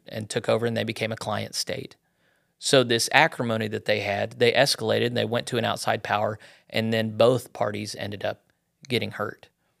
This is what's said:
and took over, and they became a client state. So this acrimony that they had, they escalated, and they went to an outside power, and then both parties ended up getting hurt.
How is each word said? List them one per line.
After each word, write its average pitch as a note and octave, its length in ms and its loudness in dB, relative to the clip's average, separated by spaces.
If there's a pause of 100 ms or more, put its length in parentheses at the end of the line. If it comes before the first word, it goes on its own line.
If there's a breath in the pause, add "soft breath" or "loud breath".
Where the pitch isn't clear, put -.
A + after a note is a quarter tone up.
and A2 220 -8
took - 180 -2
over, A2+ 200 2
and A2+ 100 -2
they A2 60 -2
became A2 280 -4
a A2 60 -6
client G#2+ 380 -6
state. - 400 -8 (640)
So C3 240 6
this A#2 280 0
acrimony A#2+ 580 2
that G#2+ 160 -6
they G#2+ 160 2
had, G#2 320 -2
they A#2+ 180 4
escalated, A2+ 560 2
and A#2+ 100 -2
they A2 80 0
went A#2 220 -4
to B2 100 -2
an A2+ 80 0
outside A2 380 -2
power, G#2+ 340 -2 (320 loud breath)
and A2+ 240 0
then A2 240 -2
both A#2 360 4
parties G#2+ 420 -4
ended G#2 280 -8
up G#2 200 -6 (440)
getting A2 240 -2
hurt. - 380 -10 (320)